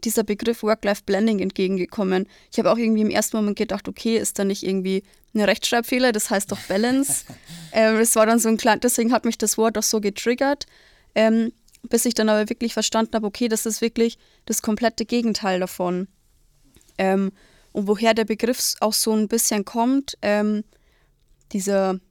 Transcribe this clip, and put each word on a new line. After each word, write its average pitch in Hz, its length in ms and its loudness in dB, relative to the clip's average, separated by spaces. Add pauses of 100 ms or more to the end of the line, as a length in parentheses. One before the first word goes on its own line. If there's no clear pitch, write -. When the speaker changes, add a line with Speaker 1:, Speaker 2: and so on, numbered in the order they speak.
Speaker 1:
dieser 226 200 0
Begriff 214 400 -4
Work-Life-Blending 208 760 0
entgegengekommen. 190 880 -2 (240)
Ich - 80 0
habe - 120 4
auch 226 60 2
irgendwie 226 240 2
im 214 80 2
ersten 214 280 -2
Moment 208 200 0
gedacht, 202 300 -4
„Okay, 226 300 -2
ist - 220 -2
da 202 60 0
nicht 208 180 -2
irgendwie 190 400 -2 (300)
ein 214 80 0
Rechtschreibfehler? 233 720 2
Das 208 160 -4
heißt 196 220 -2
doch 202 100 -6
Balance.“ 247 680 0
Speaker 2:
<laughs> - 60 -18 (360)
Speaker 1:
Ähm, 220 260 4
es 226 180 2
war 220 100 6
dann 226 140 4
so 220 80 2
ein 226 100 4
klein-, 214 220 2
deswegen 240 320 0
hat 247 140 2
mich 226 120 -2
das - 200 -2
Wort 220 200 2
auch 214 60 -2
so 220 160 0
getriggert, 247 640 -2 (480)
ähm, 220 380 2 (320)
bis 233 220 0
ich 240 80 0
dann 220 160 2
aber 214 200 2
wirklich 233 240 -6
verstanden 226 420 0
habe, 214 120 -2
„Okay, 233 220 -2
das 220 160 -2
ist 220 160 -4
wirklich 233 360 0 (280)
das - 160 -4
komplette 220 440 -2
Gegenteil 220 540 0
davon.“ 180 480 -4 (880)
Ähm, 190 360 2 (400)
und 202 140 -2
woher 214 260 4
der 226 100 2
Begriff 226 360 0
s-, - 200 -4
auch 220 140 0
so 220 200 0
ein 214 140 2
bisschen 214 380 0
kommt, 262 560 -2
ähm, 208 420 0 (880)
dieser 190 480 0 (120)